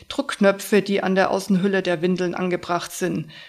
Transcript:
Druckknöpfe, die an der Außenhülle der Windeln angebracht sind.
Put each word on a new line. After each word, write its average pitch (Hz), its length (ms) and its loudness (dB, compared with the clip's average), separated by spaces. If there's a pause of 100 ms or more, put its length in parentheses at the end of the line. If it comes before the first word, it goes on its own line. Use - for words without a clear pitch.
Druckknöpfe, 196 720 2
die 196 200 -2
an 190 140 2
der 190 160 4
Außenhülle 190 500 2
der 175 180 0
Windeln 180 360 0
angebracht 175 560 -4
sind. 165 360 -4 (200)